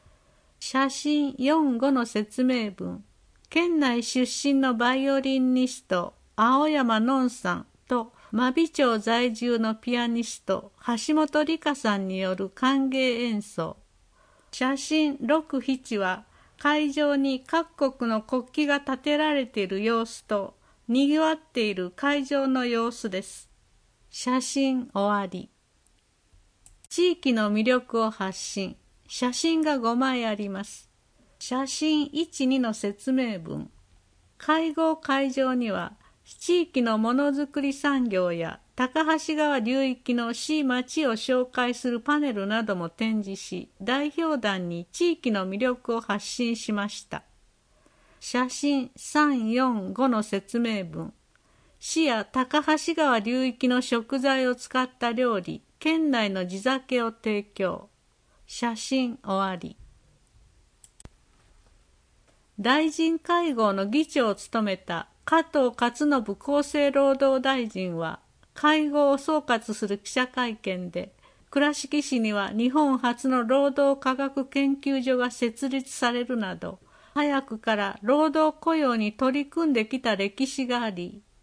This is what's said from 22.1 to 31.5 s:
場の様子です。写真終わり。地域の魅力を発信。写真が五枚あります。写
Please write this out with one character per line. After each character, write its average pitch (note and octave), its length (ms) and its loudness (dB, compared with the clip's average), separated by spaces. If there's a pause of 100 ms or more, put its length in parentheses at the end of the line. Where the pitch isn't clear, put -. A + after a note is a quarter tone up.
場 C4+ 220 0
の C4 180 2
様 A#3 260 0
子 A#3 180 -8
で F#3+ 140 -6
す。 - 260 -20 (640)
写 B3+ 300 0
真 C4 520 0
終 G3+ 280 0
わ G3 40 -4
り。 F3+ 240 -12 (1400)
地 F4 240 2
域 C#4 200 0
の G#3+ 180 2
魅 G#3+ 120 2
力 B3 380 2
を A3 100 0
発 F#3+ 260 -6
信。 - 380 -8 (320)
写 B3 260 -4
真 D#4+ 280 0
が D4+ 180 0
五 A#3 160 0
枚 B3+ 300 0
あ A3 100 -2
り G3+ 140 -6
ま F#3+ 140 -8
す。 - 260 -18 (500)
写 C4 280 -4